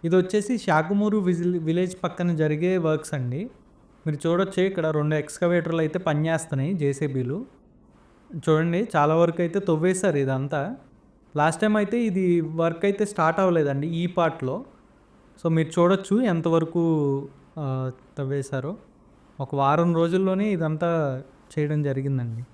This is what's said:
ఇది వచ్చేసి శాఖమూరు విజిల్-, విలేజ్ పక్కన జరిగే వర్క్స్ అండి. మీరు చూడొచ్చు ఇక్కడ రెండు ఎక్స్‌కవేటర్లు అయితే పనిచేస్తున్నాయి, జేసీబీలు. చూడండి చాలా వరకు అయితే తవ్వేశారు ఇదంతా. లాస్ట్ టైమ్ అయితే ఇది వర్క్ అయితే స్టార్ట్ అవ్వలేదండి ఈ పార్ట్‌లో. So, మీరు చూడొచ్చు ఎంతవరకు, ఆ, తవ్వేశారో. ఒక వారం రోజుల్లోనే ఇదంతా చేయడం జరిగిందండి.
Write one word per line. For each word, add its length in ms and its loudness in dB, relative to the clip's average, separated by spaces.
ఇది 140 2
వచ్చేసి 340 0
శాఖమూరు 540 2
విజిల్-, 400 0
విలేజ్ 340 0
పక్కన 280 -2
జరిగే 320 0
వర్క్స్ 320 -2
అండి. 220 -4
మీరు 200 -4
చూడొచ్చు 360 0
ఇక్కడ 160 -2
రెండు 240 2
ఎక్స్‌కవేటర్లు 640 0
అయితే 140 -2
పనిచేస్తున్నాయి, 640 0
జేసీబీలు. 560 -2
చూడండి 360 2
చాలా 280 4
వరకు 220 2
అయితే 140 -2
తవ్వేశారు 560 2
ఇదంతా. 360 -2
లాస్ట్ 280 2
టైమ్ 180 2
అయితే 160 0
ఇది 160 0
వర్క్ 260 0
అయితే 240 0
స్టార్ట్ 300 2
అవ్వలేదండి 460 2
ఈ 40 0
పార్ట్‌లో. 400 -2
So, 60 -4
మీరు 200 2
చూడొచ్చు 400 2
ఎంతవరకు, 500 0
ఆ, 40 -6
తవ్వేశారో. 540 -4
ఒక 120 -6
వారం 280 4
రోజుల్లోనే 460 2
ఇదంతా 340 -2
చేయడం 360 0
జరిగిందండి. 640 -2